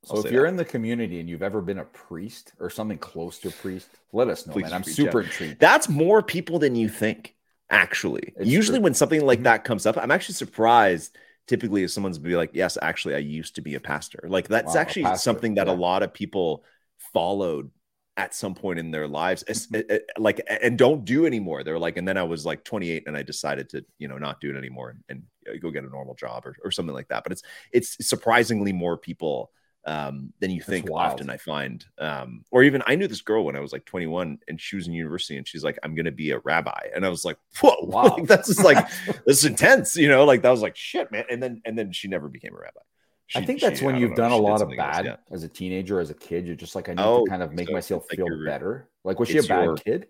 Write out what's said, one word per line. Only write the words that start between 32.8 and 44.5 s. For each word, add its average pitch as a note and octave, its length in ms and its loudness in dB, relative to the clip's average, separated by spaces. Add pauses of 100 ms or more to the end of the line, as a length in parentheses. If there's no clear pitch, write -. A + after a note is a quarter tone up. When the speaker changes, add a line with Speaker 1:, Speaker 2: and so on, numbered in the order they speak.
Speaker 1:
I A#2+ 80 2
knew F#3 140 0
this G#2+ 140 -8
girl G#2+ 240 0
when C#2+ 100 -4
I C#2 60 -6
was, C#2+ 120 -10
like, C2+ 120 -12
twenty-one E2+ 520 -6 (100)
and D#2+ 140 -10
she - 140 -10
was F#2 120 -6
in E2+ 60 -8
university D#2+ 440 -8
and C2+ 100 -12
she's D2+ 160 -12
like, - 180 -6
"I'm D#2 140 -8
gonna E2 160 -2
be D2+ 200 -6
a B1+ 80 -2
rabbi." D2 540 -4
And F2+ 100 -4
I F#2+ 60 0
was E2+ 160 -6
like, E2 120 -6 (240)
"Whoa, D4 160 10
<laughs> - 40 -6
Speaker 2:
Wow. - 340 4
Speaker 1:
like, E3 120 -6
that's - 220 6
just, F3+ 140 4
like, D3+ 240 10
Speaker 2:
<laughs> - 380 -8
Speaker 1:
this C#3 140 6
is C#3+ 60 4
intense," A3 500 6
you D#3+ 120 6
know? C#3 180 10
Like, C3 180 8
that B2 80 8
was A#2+ 100 4
like, G#2 140 -2
"Shit, - 360 -6
man." G#2+ 200 -4
And A#2+ 100 -6
then, B2 240 -8
and A2 100 -8
then G#2+ 160 -4
she G2 180 -10
never D#2 200 -4
became G#1+ 240 -18
a G1+ 60 -20
rabbi. G1+ 220 -20 (520)
Speaker 2:
I B2+ 60 -2
Speaker 1:
She, F#3 60 -4
Speaker 2:
think C4+ 160 -2
that's - 180 2
Speaker 1:
she, C3+ 60 -2
Speaker 2:
when C3 100 2
Speaker 1:
I B2 40 0
Speaker 2:
you've A#2+ 100 4
Speaker 1:
don't - 80 -4
know, - 0 -
Speaker 2:
done A#2 160 4
a - 20 4
Speaker 1:
she A2 60 6
did - 20 4
Speaker 2:
lot G#2 120 4